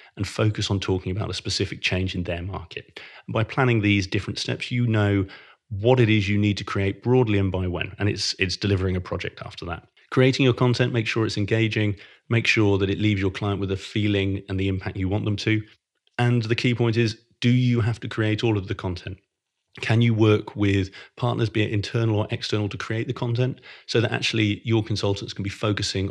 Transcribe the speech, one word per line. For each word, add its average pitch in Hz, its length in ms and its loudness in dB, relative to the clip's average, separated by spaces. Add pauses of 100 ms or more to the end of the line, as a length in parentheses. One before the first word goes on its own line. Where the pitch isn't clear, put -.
(180)
and 101 100 -4
focus 107 420 -2
on 101 100 0
talking 92 320 -2
about 92 180 -4
a 90 40 -8
specific - 480 -6
change 92 340 -2
in 90 80 -4
their 85 180 -6
market. 87 580 -12 (280)
And - 60 -6
by 113 100 2
planning 120 380 2
these 101 260 4
different - 320 -4
steps, - 320 -6
you 123 160 0
know 101 380 2 (440)
what 113 300 4
it 113 100 6
is 107 180 4
you 104 100 2
need 104 200 2
to - 60 -8
create 98 380 -2
broadly 117 380 4
and 98 120 2
by 92 160 -2
when, 82 300 -6
and 101 120 0
it's, - 300 -4
it's 92 180 -2
delivering 95 380 0
a 90 60 -2
project - 440 -8
after - 200 -16
that. 85 220 -10 (220)
Creating 131 340 4
your 135 100 6
content, 123 400 2
make 113 140 -2
sure 110 180 0
it's 104 120 -4
engaging, 107 580 0 (320)
make 117 200 0
sure 101 300 4
that 95 120 0
it 85 100 -2
leaves 104 220 2
your 95 100 0
client 101 280 -2
with 98 120 -2
a 95 60 -2
feeling 98 720 -2
and 95 100 -4
the 98 80 0
impact 95 300 -4
you 95 120 -2
want 107 160 -2
them 104 120 0
to. 110 240 0 (560)
And 120 260 2
the 110 120 -2
key 123 200 2
point 117 220 2
is, 117 200 0 (220)
do 123 100 2
you 123 320 4
have 110 200 0
to - 60 -8
create 107 360 0
all 110 140 2
of 95 100 -4
the - 80 -4
content? 92 420 -8 (640)
Can 117 200 2
you 117 120 4
work 107 420 4
with 98 340 2 (280)
partners, 117 320 0
be 107 120 0
it 104 100 0
internal 110 480 0
or 107 100 -2
external, 107 400 -2
to 98 80 -6
create 113 300 -4
the 117 60 -4
content 123 460 -2 (280)
so 120 120 2
that 110 140 2
actually 107 500 0
your 110 180 2
consultants 104 520 -4
can 101 100 -6
be 98 60 -4
focusing 101 600 -2